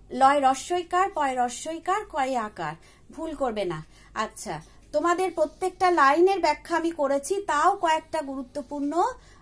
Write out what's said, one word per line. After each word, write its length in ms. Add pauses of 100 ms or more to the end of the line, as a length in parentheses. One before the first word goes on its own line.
(140)
লয় 360
রস্বইকার, 600
পয় 360
রস্বইকার, 580
কয়ে 320
আকার। 380 (380)
ভুল 220
করবে 300
না। 220 (280)
আচ্ছা, 460 (320)
তোমাদের 380
প্রত্যেকটা 600
লাইনের 500
ব্যাখ্যা 360
আমি 140
করেছি, 520
তাও 340
কয়েকটা 460
গুরুত্বপূর্ণ, 800 (400)